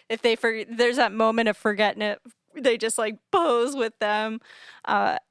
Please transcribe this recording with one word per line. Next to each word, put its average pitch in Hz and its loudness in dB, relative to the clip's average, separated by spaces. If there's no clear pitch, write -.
if 226 -6
they 226 2
for-, 220 -2
there's 233 0
that 240 2
moment 220 2
of 208 -2
forgetting 208 0
it, 208 -4
they 240 0
just, 220 -4
like, 214 -4
pose 285 2
with 226 -4
them. 214 -2
Uh, 202 0